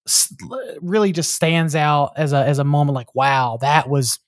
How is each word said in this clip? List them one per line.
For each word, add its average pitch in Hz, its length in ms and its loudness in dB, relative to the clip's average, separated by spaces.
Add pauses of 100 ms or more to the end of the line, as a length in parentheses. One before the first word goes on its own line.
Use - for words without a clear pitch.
s-, - 280 0 (460)
really 196 320 2
just 160 220 -4
stands 165 400 0
out 147 420 2
as 151 160 0
a, 139 120 2
as 143 140 2
a 143 60 0
moment 143 300 2
like, 127 200 -10
"Wow, 131 480 0
that 143 260 2
was 135 400 -2